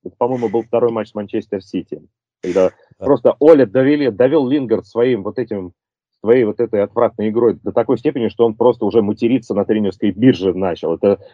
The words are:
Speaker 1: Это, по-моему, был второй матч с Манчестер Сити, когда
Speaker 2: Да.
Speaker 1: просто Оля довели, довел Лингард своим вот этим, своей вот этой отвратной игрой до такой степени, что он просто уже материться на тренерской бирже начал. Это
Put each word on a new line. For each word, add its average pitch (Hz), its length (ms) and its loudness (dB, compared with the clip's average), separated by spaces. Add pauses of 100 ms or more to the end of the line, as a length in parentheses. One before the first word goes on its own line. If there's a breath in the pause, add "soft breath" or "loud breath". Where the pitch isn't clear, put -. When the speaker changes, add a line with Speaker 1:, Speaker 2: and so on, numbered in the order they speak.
Speaker 1:
Это, - 120 -14
по-моему, 120 320 -2
был 113 140 -2
второй 117 280 0
матч 110 200 -6
с - 40 -20
Манчестер 104 460 -6
Сити, - 400 -10 (400)
когда 90 280 0 (280 soft breath)
Speaker 2:
Да. 98 80 -12
Speaker 1:
просто 127 340 2
Оля 147 260 8
довели, 135 440 0
довел 131 380 0
Лингард 123 400 -2
своим 120 360 -2
вот 101 140 -10
этим, 104 360 -8 (480)
своей 117 240 4
вот 107 160 -4
этой 113 200 -2
отвратной 107 480 -2
игрой 113 320 0
до 104 120 -8
такой 120 240 0
степени, 120 320 -4
что 117 160 0
он 110 100 -2
просто - 300 0
уже 110 160 2
материться 113 520 -2
на 98 120 -2
тренерской 107 460 -2
бирже 95 420 2
начал. 87 420 -4
Это 98 240 0 (140 loud breath)